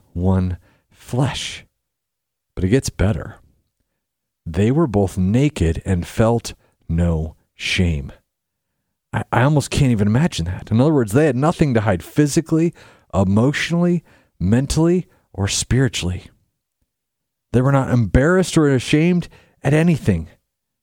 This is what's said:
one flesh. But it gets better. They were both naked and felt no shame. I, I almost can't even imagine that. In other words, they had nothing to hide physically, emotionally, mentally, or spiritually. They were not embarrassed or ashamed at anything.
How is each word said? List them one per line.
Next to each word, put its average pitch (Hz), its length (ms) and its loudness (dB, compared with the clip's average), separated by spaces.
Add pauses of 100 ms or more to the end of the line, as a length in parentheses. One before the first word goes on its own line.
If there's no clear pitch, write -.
(140)
one 92 460 -2 (440)
flesh. - 640 -6 (920)
But - 80 -4
it 92 60 0
gets 131 200 2
better. - 460 -4 (1080)
They 98 260 0
were 156 160 2
both 101 300 0
naked 95 680 0
and 87 220 -2
felt 113 460 -2 (360)
no 82 460 0 (200)
shame. 78 560 -2 (1000)
I, 110 200 -6
I 113 120 2
almost 147 280 0
can't 135 200 2
even 104 160 2
imagine 117 380 0
that. 95 260 -8
In 110 100 2
other 156 120 4
words, 113 200 0
they 147 120 4
had 135 100 0
nothing 147 380 0
to 110 80 0
hide 98 220 -2
physically, 160 720 0 (400)
emotionally, 175 920 0 (360)
mentally, 147 680 0 (240)
or 101 160 -4
spiritually. 107 840 -4 (1200)
They 120 80 2
were 135 100 2
not 135 200 0
embarrassed 131 680 2
or 151 120 4
ashamed 156 600 0 (320)
at 139 120 0
anything. 147 560 0 (540)